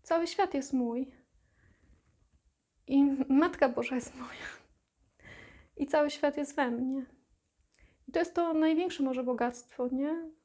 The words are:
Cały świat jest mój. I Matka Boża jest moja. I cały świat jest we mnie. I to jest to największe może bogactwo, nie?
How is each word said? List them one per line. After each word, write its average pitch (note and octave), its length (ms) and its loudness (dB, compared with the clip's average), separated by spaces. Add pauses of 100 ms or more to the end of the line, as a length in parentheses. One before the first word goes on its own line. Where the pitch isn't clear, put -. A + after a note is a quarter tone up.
Cały E4 260 0
świat F#4 260 0
jest C#4 200 -2
mój. B3 380 -2 (1800)
I C#4 160 6 (260)
Matka D4 400 4
Boża B3 260 -2
jest - 200 -6
moja. - 320 -12 (1300)
I C#4+ 100 -4
cały D4 220 4
świat C#4+ 280 -2
jest C#4+ 180 -6
we C4 160 0
mnie. C4 340 -4 (1000)
I B3 40 -18
to - 80 0
jest E4+ 160 -2
to E4+ 180 0
największe D#4+ 500 2
może B3+ 200 -2
bogactwo, B3 680 -4
nie? D#4 400 -4 (140)